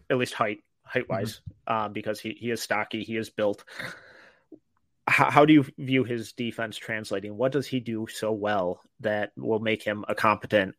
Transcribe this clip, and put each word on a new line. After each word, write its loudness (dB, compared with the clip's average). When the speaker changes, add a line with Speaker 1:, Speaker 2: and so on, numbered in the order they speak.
Speaker 1:
at 2
least 0
height, -2
height-wise, -4
Speaker 2:
Mm-hmm. 0
Speaker 1:
um, -8
because -6
he, -8
he -8
is -2
stocky, -4
he -6
is -4
built. -2
H-, 4
how 8
do 8
you 8
view 2
his -6
defense -6
translating? -6
What 2
does -2
he -2
do -6
so -4
well -2
that -2
will -2
make -2
him -4
a -2
competent 2